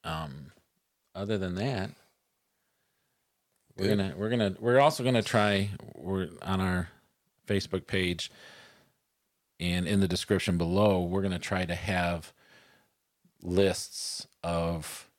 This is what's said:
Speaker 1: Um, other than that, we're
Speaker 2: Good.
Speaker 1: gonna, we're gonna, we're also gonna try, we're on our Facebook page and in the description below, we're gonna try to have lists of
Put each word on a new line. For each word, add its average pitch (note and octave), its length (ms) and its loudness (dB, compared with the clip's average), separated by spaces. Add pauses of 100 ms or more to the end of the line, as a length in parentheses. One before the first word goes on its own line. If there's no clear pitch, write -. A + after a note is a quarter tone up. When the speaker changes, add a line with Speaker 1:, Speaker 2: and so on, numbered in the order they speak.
Speaker 1:
Um, C3+ 480 -8 (600)
other G#2 240 -2
than F#2 180 -2
that, G#2 340 -4 (1900)
we're F#2+ 120 -2
Speaker 2:
Good. G#2 100 4
Speaker 1:
gonna, F#2+ 180 -2
we're G#2+ 140 -4
gonna, G#2+ 300 2
we're A#2+ 200 6
also D3 220 4
gonna B2 200 4
try, G2+ 480 4 (240)
we're F#2 340 -4 (140)
on F#2 180 -2
our F2+ 280 0 (580)
Facebook F#2+ 400 -4
page F2+ 440 -2 (1300)
and F2 280 -2
in G2 140 2
the F#2+ 80 4
description F2+ 500 0
below, F#2 440 2
we're F#2 200 -2
gonna F#2 160 -2
try F#2 260 -2
to E2+ 100 -4
have F2 580 -2 (1080)
lists - 840 0 (160)
of E2+ 680 -4 (100)